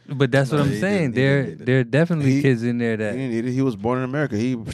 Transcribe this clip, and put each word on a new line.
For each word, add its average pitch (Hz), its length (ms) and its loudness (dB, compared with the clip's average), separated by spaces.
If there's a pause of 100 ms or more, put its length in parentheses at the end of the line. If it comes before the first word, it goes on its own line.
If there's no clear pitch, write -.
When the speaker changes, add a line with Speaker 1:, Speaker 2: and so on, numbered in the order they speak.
(140)
Speaker 1:
But 131 180 2
that's 139 200 2
what 151 60 2
Speaker 2:
No, 147 60 2
Speaker 1:
I'm 139 80 2
Speaker 2:
he - 100 -2
Speaker 1:
saying. 185 300 0
Speaker 2:
didn't, - 20 -8
he 117 80 2
Speaker 1:
There, 139 220 4
Speaker 2:
didn't 107 160 -6
need - 20 -18
it. - 60 -14
Speaker 1:
there 131 120 4
are 127 60 2
definitely 143 480 2
Speaker 3:
He, 139 80 2
Speaker 1:
kids 127 220 2
in 120 160 0
there 113 180 0
that 107 160 -2
Speaker 3:
he 123 60 -4
didn't 131 140 -4
need 113 120 -2
it. 127 80 -4
He 131 80 0
was 131 160 0
born 117 220 -2
in 131 40 -4
America. 131 320 -2
He 120 220 -2 (160)